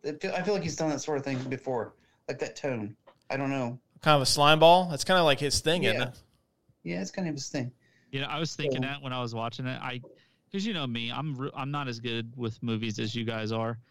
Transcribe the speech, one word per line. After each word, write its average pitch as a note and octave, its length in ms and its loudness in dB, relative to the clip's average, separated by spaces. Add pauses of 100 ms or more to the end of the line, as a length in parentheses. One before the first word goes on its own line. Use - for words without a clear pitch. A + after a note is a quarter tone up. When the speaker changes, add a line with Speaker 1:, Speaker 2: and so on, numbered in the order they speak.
Speaker 1:
I D3+ 120 -2
feel, - 160 -4
I F3+ 80 -2
feel G3+ 120 0
like F#3+ 80 0
he's D#3+ 140 -4
done D#3+ 140 0
that C#3 100 -2
sort D3+ 180 -2
of C3+ 60 -4
thing C3+ 200 -2
before, B2+ 500 -4 (340)
like C#3+ 100 -6
that - 180 -6
tone. A2+ 400 -4 (340)
I C3+ 60 -2
don't C#3 140 0
know. B2+ 280 -2 (220)
Speaker 2:
Kind D3+ 160 6
of C#3 60 4
a B2+ 40 0
slime D3 340 6
ball? F3 280 10
That's D3 160 -4
kind F#3 140 6
of, F3 60 6
like, C#3 160 6
his C#3+ 200 0
thing, D#3+ 240 2
isn't A2+ 160 4
Speaker 1:
Yeah. A#2+ 80 0
Speaker 2:
it? B2 100 -14 (640)
Speaker 1:
Yeah, E3+ 160 -4
it's F#3+ 100 -6
kind F#3+ 180 -4
of D3+ 60 -4
his C#3 140 -8
thing. B2 240 -4 (400)
Speaker 3:
You C#3 80 -4
know, C#3+ 60 -4
I C#3+ 120 -4
was E3 160 -4
thinking C3+ 280 -2
Speaker 1:
So C3+ 60 -2
Speaker 3:
that C#3+ 140 -8
when C3 100 -6
I B2+ 80 -2
was A#2 140 -4
watching A#2 320 -4
it. B2+ 160 -4
I, B2 180 -8 (500)
'cause G3 140 -4
you A3+ 80 -2
know D#3 140 -2
me, A#2 260 -4
I'm C#3 240 -4
re-, C3 180 -4
I'm C#3 160 -6
not C#3+ 180 -4
as A#2 120 -6
good A#2 360 -4
with A#2 260 -6
movies A2 360 -2
as G#2+ 160 -2
you A#2 100 -4
guys A2 280 -2
are, A2+ 260 -2 (120)